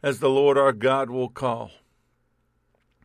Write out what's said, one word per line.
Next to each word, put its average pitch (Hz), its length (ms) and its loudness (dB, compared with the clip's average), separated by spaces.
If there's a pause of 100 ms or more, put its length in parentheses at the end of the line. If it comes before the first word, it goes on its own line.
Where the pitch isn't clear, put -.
as 139 160 -2
the 139 100 0
Lord 139 300 4
our 135 140 2
God 131 360 -2
will 123 200 -6
call." 117 420 -8 (1300)